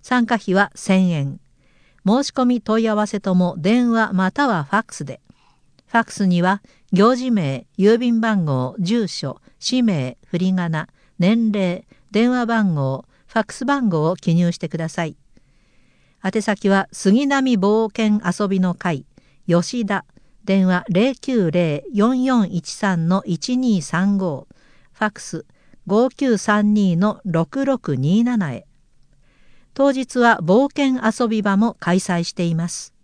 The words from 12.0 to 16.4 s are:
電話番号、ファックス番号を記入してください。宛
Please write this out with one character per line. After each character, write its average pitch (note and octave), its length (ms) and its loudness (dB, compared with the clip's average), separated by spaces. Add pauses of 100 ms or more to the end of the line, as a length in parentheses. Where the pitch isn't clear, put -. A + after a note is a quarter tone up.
電 A#3 200 2
話 B3 140 -2
番 G#3+ 300 0
号、 C3+ 300 -4 (220)
フ - 120 -2
ァ - 20 0
ッ - 40 -2
ク - 80 -18
ス B3 120 -8
番 C4+ 240 0
号 D#3+ 200 0
を F#3 60 -2
記 - 180 -2
入 E3+ 180 2
し - 60 -8
て D#3+ 120 -8
く E3 80 -8
だ D#3+ 120 -6
さ E3+ 160 -6
い。 D3+ 100 -10 (1080)
宛 G#3 200 -2